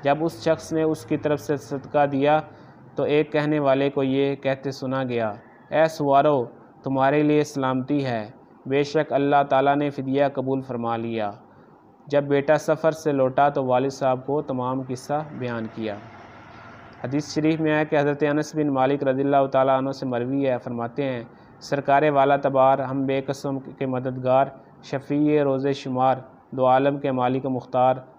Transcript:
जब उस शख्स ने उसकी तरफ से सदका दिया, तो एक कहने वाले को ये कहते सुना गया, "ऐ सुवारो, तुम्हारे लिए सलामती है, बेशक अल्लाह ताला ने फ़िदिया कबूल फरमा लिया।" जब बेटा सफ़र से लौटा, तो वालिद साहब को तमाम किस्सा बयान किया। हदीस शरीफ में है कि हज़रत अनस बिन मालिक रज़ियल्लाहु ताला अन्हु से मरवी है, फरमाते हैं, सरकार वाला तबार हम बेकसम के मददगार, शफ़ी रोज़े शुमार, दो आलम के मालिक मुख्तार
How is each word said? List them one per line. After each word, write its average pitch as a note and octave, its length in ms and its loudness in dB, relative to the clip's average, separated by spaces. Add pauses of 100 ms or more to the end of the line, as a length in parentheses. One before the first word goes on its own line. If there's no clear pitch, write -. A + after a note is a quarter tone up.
जब C#3+ 180 2
उस E3 220 -4
शख्स D#3+ 280 -2
ने D#3+ 120 0
उसकी D#3 320 -2
तरफ D3 220 0
से C#3+ 180 -4
सदका C#3+ 500 -2
दिया, C#3+ 340 2 (560)
तो C#3 100 0
एक D3+ 260 2
कहने D3+ 260 0
वाले C#3 320 2
को C#3 120 -2
ये C#3 340 0
कहते C3+ 360 -4
सुना C3 320 -4
गया, A2+ 340 -2 (340)
"ऐ D#3+ 160 4
सुवारो, C#3 640 2 (320)
तुम्हारे C3+ 380 2
लिए D3+ 220 4
सलामती C3 560 -2
है, A#2 340 -4 (340)
बेशक C#3+ 440 0
अल्लाह C#3+ 300 4
ताला C#3 320 2
ने D3 160 0
फ़िदिया C3+ 380 0
कबूल C3+ 340 -4
फरमा A#2 340 -6
लिया।" A2 420 -6 (680)
जब C#3+ 200 0
बेटा C#3+ 280 2
सफ़र D#3 360 0
से D#3 200 -4
लौटा, C3+ 380 2
तो C#3+ 140 -4
वालिद B2+ 260 0
साहब C3 340 -2
को D3 180 -2
तमाम C3 400 -4
किस्सा D3 500 -6
बयान A#2+ 340 -6
किया। G#2+ 320 -8 (1040)
हदीस C#3 300 -6
शरीफ D#3 260 0
में D#3 120 0
है D3+ 120 2
कि D3+ 120 0
हज़रत C#3+ 280 0
अनस D3+ 320 -2
बिन D3+ 140 0
मालिक C3+ 320 2
रज़ियल्लाहु C#3 440 2
ताला C3+ 300 2
अन्हु C3+ 160 -2
से C3+ 140 -8
मरवी B2 360 -2
है, B2+ 160 0
फरमाते A#2+ 440 -6
हैं, B2 280 -6 (300)
सरकार C#3+ 500 2
वाला C#3 260 4
तबार C3+ 440 4
हम C3+ 260 -4
बेकसम C3+ 520 -4
के C3+ 280 -8
मददगार, C3 720 0 (240)
शफ़ी D3 580 0
रोज़े C3+ 320 0
शुमार, B2+ 560 -2 (240)
दो B2+ 100 0
आलम C3+ 340 4
के C#3 140 -2
मालिक B2+ 340 0
मुख्तार B2+ 640 0 (100)